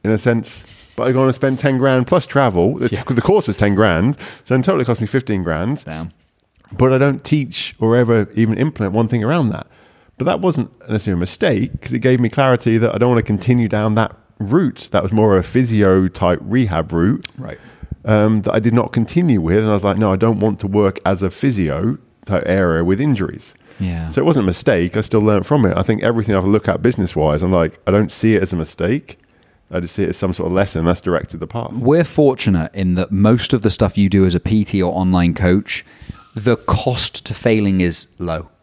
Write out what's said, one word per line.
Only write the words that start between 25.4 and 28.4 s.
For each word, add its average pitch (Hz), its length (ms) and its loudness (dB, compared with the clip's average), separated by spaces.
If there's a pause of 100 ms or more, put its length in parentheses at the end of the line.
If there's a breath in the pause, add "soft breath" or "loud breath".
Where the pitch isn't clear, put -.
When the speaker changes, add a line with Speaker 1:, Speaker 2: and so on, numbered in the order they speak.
Speaker 1:
from 143 200 2
it. 87 120 0
I 90 60 -2
think 107 180 -2
everything 113 340 -2
I've 92 100 0
looked 104 240 2
at - 120 -2
business 98 340 -2
wise, 78 280 0
I'm 92 80 0
like, 85 340 0
I 92 60 0
don't 101 200 2
see 113 240 0
it 90 60 2